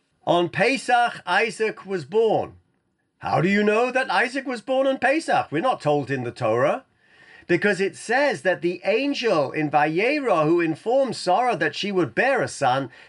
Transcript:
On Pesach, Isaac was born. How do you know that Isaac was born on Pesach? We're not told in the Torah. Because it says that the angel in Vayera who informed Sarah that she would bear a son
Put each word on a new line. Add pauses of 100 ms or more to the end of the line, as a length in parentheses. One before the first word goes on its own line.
(280)
On
Pesach,
Isaac
was
born. (600)
How
do
you
know
that
Isaac
was
born
on
Pesach?
We're
not
told
in
the
Torah. (600)
Because
it
says
that
the
angel
in
Vayera
who
informed
Sarah
that
she
would
bear
a
son (180)